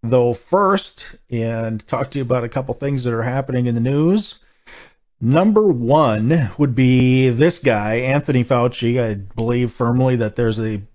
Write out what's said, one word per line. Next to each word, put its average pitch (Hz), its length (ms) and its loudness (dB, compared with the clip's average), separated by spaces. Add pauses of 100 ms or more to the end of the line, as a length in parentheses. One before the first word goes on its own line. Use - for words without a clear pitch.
though, 120 320 2
first, - 800 -2 (140)
and 113 560 -4
talk 131 260 -4
to - 60 -8
you 139 60 -4
about 120 220 -2
a 117 40 -8
couple 135 240 -6
things 139 300 -4
that 120 100 -2
are 113 80 -2
happening 123 460 -2
in 117 80 0
the 117 60 0
news. 156 580 0 (840)
Number 202 440 4
one 123 880 2
would 143 160 0
be 127 560 4
this 143 300 0
guy, 110 380 0
Anthony 131 460 0
Fauci. 123 560 0
I 113 140 -2
believe 113 580 -4
firmly 127 440 0
that 113 200 -2
there's 113 240 -2
a 110 220 -6 (140)